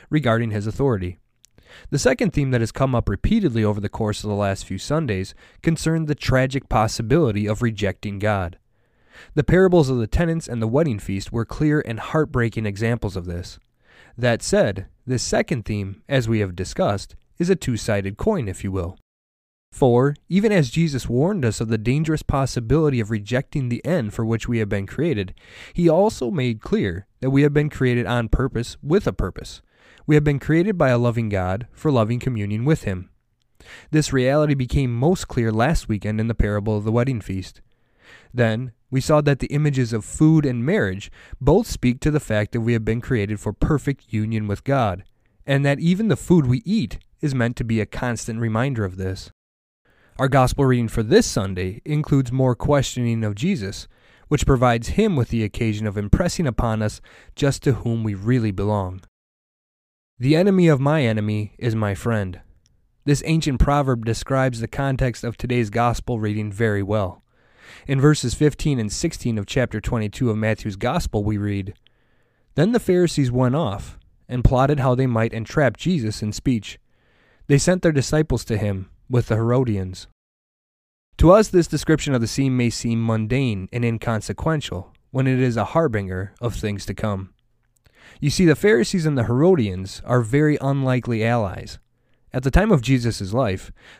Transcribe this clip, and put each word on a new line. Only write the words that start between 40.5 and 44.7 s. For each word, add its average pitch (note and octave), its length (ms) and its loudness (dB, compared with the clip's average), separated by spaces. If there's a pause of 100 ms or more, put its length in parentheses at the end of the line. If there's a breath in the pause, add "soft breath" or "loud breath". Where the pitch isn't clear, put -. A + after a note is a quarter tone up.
marriage A2 460 -2 (280 loud breath)
both E3 280 4
speak B2 320 -2
to D3+ 100 -2
the D3 100 2
fact G#2+ 340 -2
that A#2 80 -2
we A#2 120 0
have A2 100 0
been A2+ 180 -2
created G#2 380 -2
for G2+ 140 -6
perfect - 580 -2
union G#2+ 360 -2
with G2+ 160 -4
God, A2+ 400 0 (420)